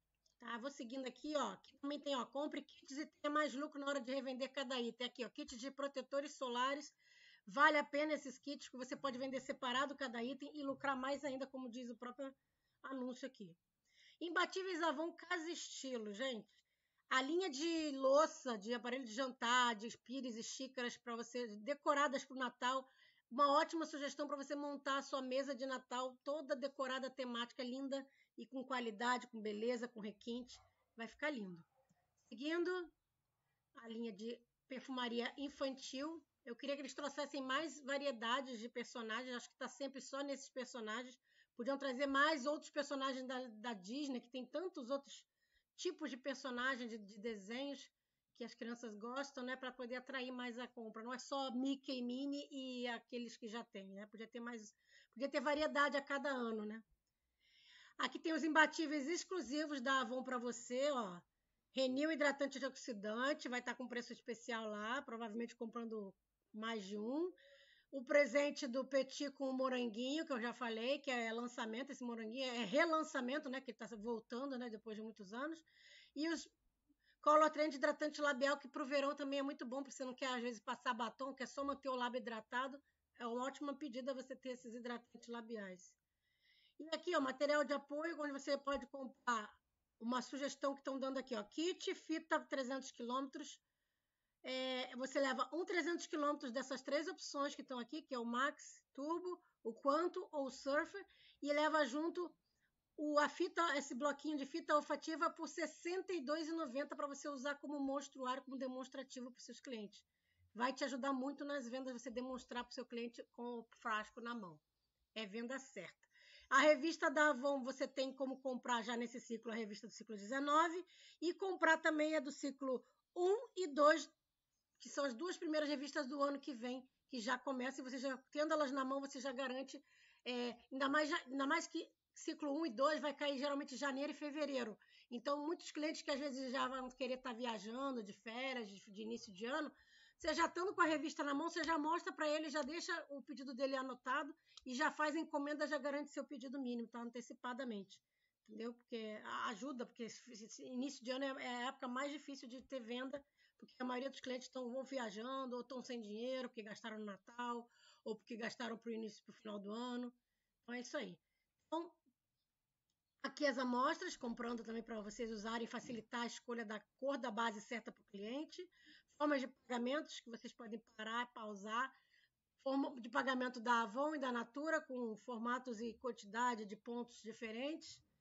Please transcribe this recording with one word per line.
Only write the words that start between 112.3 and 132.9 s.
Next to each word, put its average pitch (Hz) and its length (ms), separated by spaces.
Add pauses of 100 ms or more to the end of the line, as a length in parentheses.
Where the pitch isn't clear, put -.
pro - 100
seu 240 120
cliente 240 380 (100)
com 240 260
o 226 40 (160)
frasco 214 420
na 233 120
mão. 180 260 (540)
É 220 120
venda 233 340
certa. - 480 (420)
A 262 100
revista 302 520
da 302 200
Avon 277 300
você 262 240
tem 269 280
como 262 260
comprar 247 420
já 233 140
nesse 240 240
ciclo, 226 320
a 214 40
revista 208 300
do 196 80
ciclo 214 220
dezenove, 294 720 (340)
e 320 140
comprar 330 460
também 311 360
a 302 60
do 269 100
ciclo 269 500 (320)
um 403 420
e 370 120
dois, 294 420 (680)
que - 80
são 285 160
as 269 100
duas 330 220
primeiras 302 320
revistas 285 400
do 285 160
ano 277 160
que 285 140
vem, 247 340 (220)
que 254 100
já 254 180
começa, 262 440
e - 20
você 254 140
já, 254 180 (160)
tendo 311 220
elas 302 180
na 277 140
mão, 277 160
você 277 180
já 262 120
garante, 269 520 (400)
é, 240 320 (160)
ainda 269 160
mais, 294 220
já, 339 160
ainda 269 220
mais 320 200
que - 240 (220)
ciclo 294 440
um 330 80
e 294 40
dois 269 300